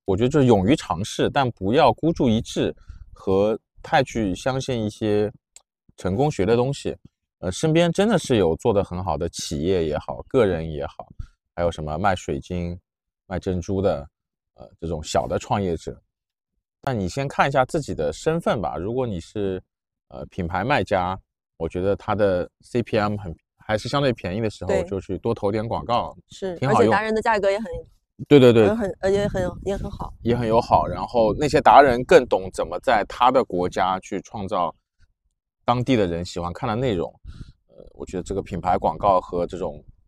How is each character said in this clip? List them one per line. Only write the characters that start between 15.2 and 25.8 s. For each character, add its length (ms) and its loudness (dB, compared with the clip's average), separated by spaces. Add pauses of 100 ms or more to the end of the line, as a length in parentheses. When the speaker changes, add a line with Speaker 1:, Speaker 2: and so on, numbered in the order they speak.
Speaker 1:
的 120 -2
创 220 -4
业 160 0
者。 240 -12 (840)
但 160 -4
你 100 -2
先 180 -4
看 220 0
一 40 0
下 120 4
自 160 -2
己 140 -6
的 180 -2
身 280 -2
份 200 -2
吧， 160 -6
如 180 -6
果 120 -2
你 140 -6
是， 420 -6 (460)
呃， 180 -14
品 200 -8
牌 160 -4
卖 220 0
家， 340 -2 (380)
我 120 -6
觉 120 -6
得 160 0
它 180 -6
的 340 2 (120)
C 220 -4
P 160 -2
M 200 -2
很， 180 -12 (220)
还 180 -4
是 100 -6
相 140 -2
对 140 2
便 200 -8
宜 60 -4
的 80 -2
时 160 -8
候， 40 -8
Speaker 2:
对。 160 0
Speaker 1:
就 140 -6
去 200 -8
多 160 -2
投 180 -2
点 160 -4
广 160 -6